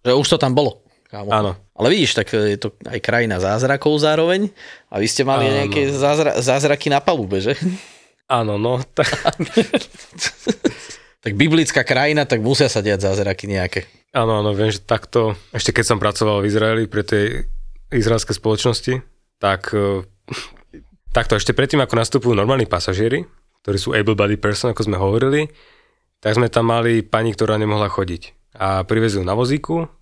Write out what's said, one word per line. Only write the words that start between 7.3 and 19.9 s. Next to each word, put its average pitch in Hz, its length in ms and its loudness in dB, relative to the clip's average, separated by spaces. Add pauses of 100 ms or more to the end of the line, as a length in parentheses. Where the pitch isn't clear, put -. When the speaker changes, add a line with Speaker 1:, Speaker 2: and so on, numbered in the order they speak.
Speaker 1:
že? 123 160 0 (680)
Speaker 2:
Áno, 113 300 0
no. 117 300 0
<laughs> - 80 -20
Tak - 160 0 (2000)
Speaker 1:
Tak 107 140 -6
biblická 147 500 2
krajina, 147 400 2
tak 120 160 0
musia 131 300 2
sa 113 100 -2
diať 101 240 0
zázraky 98 420 -2
nejaké. 95 440 -4 (220)
Speaker 2:
Áno, 113 280 0
áno, 104 120 0
viem, 107 180 0
že 98 100 -6
takto, 110 560 0 (160)
ešte - 200 -2
keď 117 140 0
som 110 120 2
pracoval 104 420 0
v 98 80 0
Izraeli 110 380 2
pre 107 160 -4
tej 101 500 0 (380)
izraelskej 113 460 0
spoločnosti, 117 580 -2 (440)
tak, 98 340 -2
e, 101 360 -2 (1000)